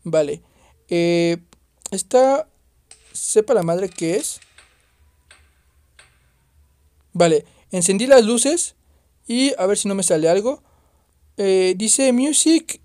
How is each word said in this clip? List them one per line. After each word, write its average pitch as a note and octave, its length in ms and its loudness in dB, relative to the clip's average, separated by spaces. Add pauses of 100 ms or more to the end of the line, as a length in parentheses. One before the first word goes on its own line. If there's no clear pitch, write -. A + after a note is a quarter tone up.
Vale. D#3 380 -2 (460)
Eh, E3+ 500 0 (520)
esta... C4 580 0 (640)
Sepa - 420 -2
la G3 80 2
madre F3 260 -2
qué E3+ 280 -4
es. - 240 -8 (2750)
Vale, E3 320 2 (260)
encendí F#3+ 360 -2
las B3+ 180 6
luces B3 500 -2 (520)
y C4 320 0
a F#3 80 -2
ver G3+ 100 0
si G3+ 120 -6
no G3 60 -4
me G3 80 -4
sale D#3+ 260 0
algo. G#3 340 -2 (760)
Eh, F#3+ 400 0
dice A#3 360 0
music, D4+ 720 0